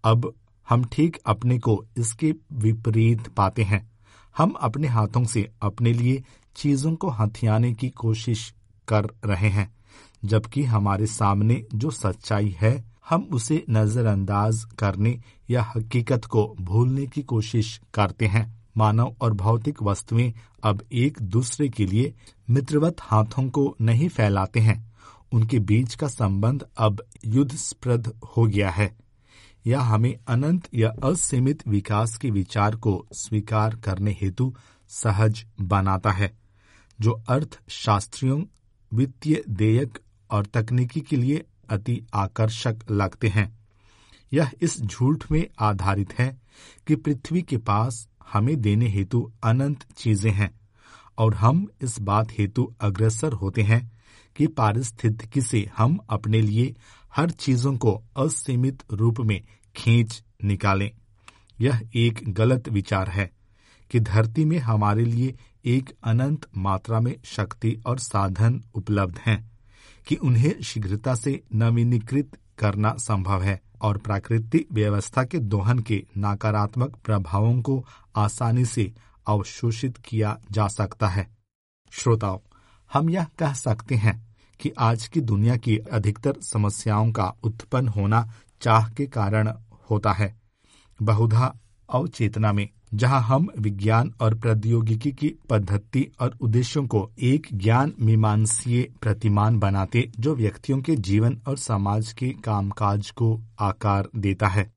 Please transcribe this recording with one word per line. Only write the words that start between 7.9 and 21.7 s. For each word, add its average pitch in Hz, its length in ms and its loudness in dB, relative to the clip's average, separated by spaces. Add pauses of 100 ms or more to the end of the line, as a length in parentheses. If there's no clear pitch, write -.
कोशिश 113 640 -4 (340)
कर 104 180 2 (200)
रहे 101 240 2
हैं, 98 200 0 (540)
जबकि 110 420 0
हमारे 104 420 2
सामने 104 560 2 (120)
जो 110 160 0
सच्चाई 101 680 -2
है, 110 240 2 (260)
हम 165 220 0
उसे 151 380 -2
नजरअंदाज 107 920 2 (160)
करने 104 400 0 (300)
या 120 260 0
हकीकत 117 500 0
को 107 360 0
भूलने 123 460 2
की 147 160 -6
कोशिश 113 560 -2 (140)
करते 104 340 0
हैं। 107 280 -2 (220)
मानव 110 440 2
और 113 120 0
भौतिक 113 500 -2
वस्तुएं 117 480 0 (320)
अब 104 180 0 (120)
एक 131 280 0
दूसरे 120 480 -2
के 107 160 0